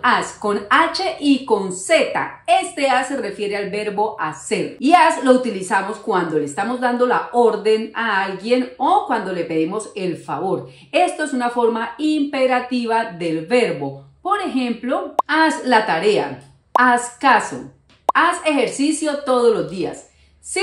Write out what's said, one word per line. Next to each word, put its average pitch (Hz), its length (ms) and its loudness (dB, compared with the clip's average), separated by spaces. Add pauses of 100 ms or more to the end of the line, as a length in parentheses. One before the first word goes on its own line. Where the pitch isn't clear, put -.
has, 214 300 0
con 202 360 -4
H 330 500 0
y 277 260 2
con 196 280 0
Z. 180 720 0
Este 359 440 0
has 254 180 2
se 277 100 -4
refiere 202 400 -6
al 202 140 -6
verbo 208 480 -4
hacer. 165 600 -6
Y 277 140 2
has 330 300 6
lo 262 80 6
utilizamos 208 680 0
cuando 180 400 -2
le 147 80 -2
estamos 220 340 -4
dando 247 280 0
la 175 240 0
orden 220 640 2
a 214 280 0
alguien 214 540 -2
o 370 300 2
cuando 196 260 -2
le 170 120 -4
pedimos 165 500 -2
el 180 220 -4
favor. 160 520 -4 (220)
Esto 330 320 2
es 294 100 -6
una 247 160 0
forma 226 480 0
imperativa 254 1080 0
del 165 420 -4
verbo. 156 580 -2 (160)
Por 403 200 0
ejemplo, 254 760 -4 (100)
haz 311 400 2
la 226 220 4
tarea, 165 540 0 (360)
haz 240 420 2
caso, 240 520 0 (420)
haz 339 320 2
ejercicio 294 760 0
todos 247 320 4
los 160 160 -4
días. - 380 -8 (300)
Si - 240 -6